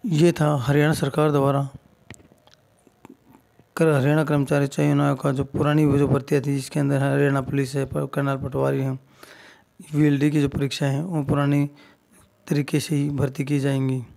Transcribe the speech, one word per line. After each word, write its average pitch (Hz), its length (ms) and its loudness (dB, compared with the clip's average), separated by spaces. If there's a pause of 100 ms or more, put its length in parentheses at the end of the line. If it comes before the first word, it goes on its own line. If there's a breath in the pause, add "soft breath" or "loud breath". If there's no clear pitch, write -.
ये 165 260 4
था 151 240 0
हरियाणा 143 380 2
सरकार 151 360 0
द्वारा 139 380 0 (2000)
कर, 165 120 4
हरियाणा 147 360 2
कर्मचारी 143 420 0
चयन 147 340 0
आयोग 143 200 0
का 143 120 0
जो 135 120 -2
पुरानी 147 400 2
वो 143 140 2
जो 143 100 2
भर्तियाँ 139 340 0
थी, 139 120 -2
जिसके 139 260 -4
अंदर 139 320 0
हरियाणा 139 280 2
पुलिस 135 340 -4
है, 139 100 -2
प-, 139 300 -6
करनाल 139 220 -2
पटवारी 139 440 -2
हैं, 131 200 -4 (920 loud breath)
वीएलडी 147 360 4
की 151 100 0
जो 139 80 0
परीक्षा 139 380 -4
है, 139 180 -2
वो 165 200 -4
पुरानी 143 460 0 (800 loud breath)
तरीके 147 320 0
से - 140 -4
ही 143 160 0
भर्ती 139 340 -4
की 143 140 -2
जाएंगी। 135 460 -2 (120)